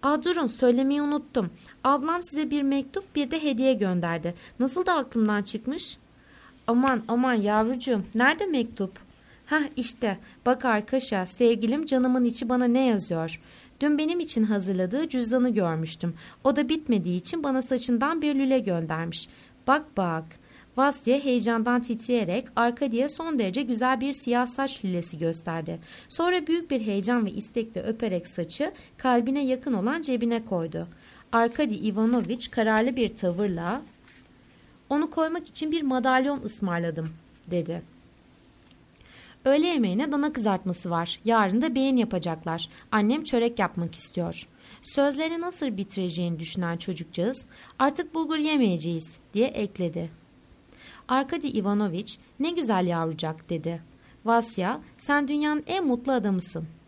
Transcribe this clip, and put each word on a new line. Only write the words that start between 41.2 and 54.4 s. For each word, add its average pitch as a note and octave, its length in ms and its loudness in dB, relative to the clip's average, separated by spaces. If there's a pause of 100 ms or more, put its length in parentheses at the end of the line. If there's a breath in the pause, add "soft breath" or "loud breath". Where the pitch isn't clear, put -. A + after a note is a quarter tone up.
Yarın G#3+ 360 4
da C4+ 140 0
beyin C4+ 220 2
yapacaklar. E3+ 720 -2 (220 loud breath)
Annem A3 320 2
çörek A#3 360 0
yapmak E3+ 360 -2
istiyor." - 520 -6 (340 loud breath)
Sözlerini D4+ 600 2
nasıl D#4 360 -4
bitireceğini F3 640 -4
düşünen E3+ 380 -4
çocukcağız, E3+ 680 -4 (340 loud breath)
"Artık D4+ 360 0
bulgur D#4+ 220 -2
yemeyeceğiz," F3+ 840 0 (140)
diye A3 140 2
ekledi. F3 760 -6 (840 loud breath)
Arkady C4+ 400 0
Ivanovich, G3+ 680 -2 (220 soft breath)
"Ne D#4 120 0
güzel A3 360 0
yavrucak," D#3+ 600 -4
dedi. E3 320 -4 (440 loud breath)
Vasya, A#3 560 0 (160 loud breath)